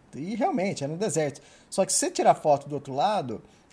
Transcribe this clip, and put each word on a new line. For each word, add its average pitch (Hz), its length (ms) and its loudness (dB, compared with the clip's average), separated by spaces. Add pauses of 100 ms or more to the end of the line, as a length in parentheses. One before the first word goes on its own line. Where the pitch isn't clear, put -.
(160)
E 170 180 -8
realmente, 208 520 -2
é - 20 -2
no 156 80 -6
deserto. 156 460 -2 (280)
Só 196 160 0
que 190 60 -2
se - 80 2
você 320 100 0
tirar 247 260 4
foto 147 340 2
do 147 60 -6
outro 135 200 -8
lado, 156 460 0 (320)